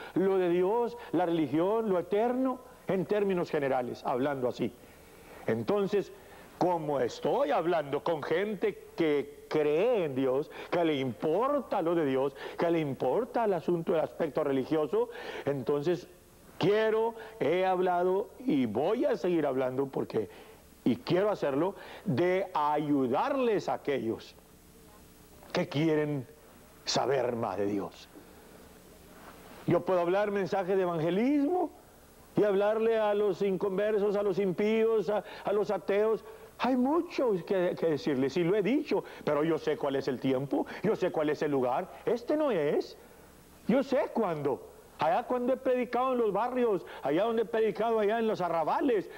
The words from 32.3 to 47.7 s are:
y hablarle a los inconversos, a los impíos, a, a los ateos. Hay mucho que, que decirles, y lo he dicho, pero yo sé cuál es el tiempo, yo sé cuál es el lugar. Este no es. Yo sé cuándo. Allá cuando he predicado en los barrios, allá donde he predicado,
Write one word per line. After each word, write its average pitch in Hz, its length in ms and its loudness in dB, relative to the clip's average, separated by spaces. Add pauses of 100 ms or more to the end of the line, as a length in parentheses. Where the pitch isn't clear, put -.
y 185 60 4
hablarle 214 560 2
a 208 160 2
los 202 260 0
inconversos, 202 760 0
a 202 60 0
los 196 160 0
impíos, 214 720 2
a, 208 140 0 (200)
a 180 80 0
los 208 200 0
ateos. 208 520 0 (360)
Hay 254 180 2
mucho 277 540 2 (120)
que, 180 320 0
que - 120 0
decirles, 143 500 0
y 175 60 2
lo 175 120 2
he 214 60 2
dicho, 220 420 0 (200)
pero 147 200 2
yo 160 140 2
sé 151 200 -2
cuál 139 180 -2
es 135 120 -2
el 127 120 -2
tiempo, 135 480 0 (160)
yo 196 120 2
sé 180 160 -2
cuál 151 200 0
es 143 100 -2
el 156 80 0
lugar. 139 420 0 (140)
Este 240 320 0
no 302 140 2
es. 170 440 0 (720)
Yo 262 140 4
sé 269 320 0
cuándo. 151 560 -2 (280)
Allá 175 260 2
cuando 247 280 -2
he 254 60 0
predicado 254 560 0
en 247 60 -2
los 220 120 2
barrios, 233 540 0 (180)
allá 156 220 2
donde 233 160 0
he 208 40 0
predicado, 220 540 0